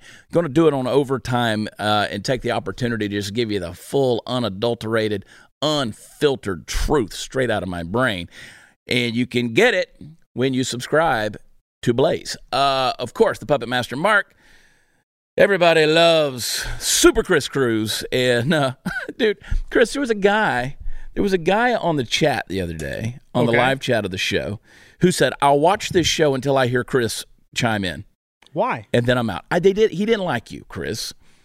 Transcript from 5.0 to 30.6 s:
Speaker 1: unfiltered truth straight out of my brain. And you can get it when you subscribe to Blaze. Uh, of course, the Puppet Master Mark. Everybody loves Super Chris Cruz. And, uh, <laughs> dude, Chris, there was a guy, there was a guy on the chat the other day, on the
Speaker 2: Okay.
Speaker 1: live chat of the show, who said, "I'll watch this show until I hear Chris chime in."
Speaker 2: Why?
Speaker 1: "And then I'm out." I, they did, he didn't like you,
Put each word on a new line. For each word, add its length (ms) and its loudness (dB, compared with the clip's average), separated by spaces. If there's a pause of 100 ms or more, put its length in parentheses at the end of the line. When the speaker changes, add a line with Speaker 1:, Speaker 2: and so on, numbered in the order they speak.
Speaker 1:
unfiltered 1040 -2
truth 460 0
straight 360 -4
out 140 -2
of 60 -6
my 120 -6
brain. 480 -2 (580)
And 280 0
you 100 0
can 300 -2
get 180 4
it 260 -4 (340)
when 200 -2
you 100 0
subscribe 760 0 (440)
to 100 0
Blaze. 460 0 (140)
Uh, 480 0
of 160 -8
course, 240 2
the 80 -14
Puppet 200 0
Master 280 -4
Mark. 400 0 (1000)
Everybody 520 6
loves 760 2 (140)
Super 460 2
Chris 240 0
Cruz. 640 0
And, 420 2
uh, 220 0 (200)
<laughs> 220 -10
dude, 220 0 (320)
Chris, 220 4
there 60 -4
was 120 -2
a 40 0
guy, 640 0 (380)
there 80 0
was 100 0
a 60 2
guy 340 2
on 220 0
the 80 0
chat 460 0
the 120 -4
other 140 -6
day, 420 -8 (160)
on 140 2
the 40 2
Speaker 2:
Okay. 80 2
Speaker 1:
live 200 2
chat 260 0
of 60 -4
the 80 -6
show, 400 -4 (420)
who 100 6
said, 300 2
"I'll 180 6
watch 300 2
this 160 2
show 300 2
until 200 0
I 120 4
hear 160 0
Chris 420 -2 (300)
chime 280 0
in." 220 -6 (480)
Speaker 2:
Why? 400 -4
Speaker 1:
"And 140 2
then 100 2
I'm 140 -2
out." 180 -8
I, 80 0
they 160 4
did, 160 2
he 160 -4
didn't 200 0
like 260 -6
you, 180 -16